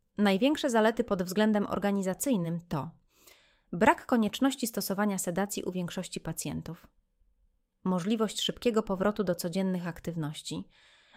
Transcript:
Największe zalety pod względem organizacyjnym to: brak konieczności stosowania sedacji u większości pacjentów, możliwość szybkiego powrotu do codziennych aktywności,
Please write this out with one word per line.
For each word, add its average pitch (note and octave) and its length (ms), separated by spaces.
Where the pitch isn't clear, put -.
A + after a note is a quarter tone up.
Największe G#3 520
zalety A3+ 340
pod F#3 200
względem G#3 440
organizacyjnym F#3 1000
to: D3+ 240
brak A3+ 340
konieczności A#3+ 600
stosowania G3+ 500
sedacji F#3+ 460
u - 80
większości F3+ 480
pacjentów, - 680
możliwość G3+ 580
szybkiego A3 420
powrotu G3+ 400
do F3+ 120
codziennych F3+ 520
aktywności, E3 800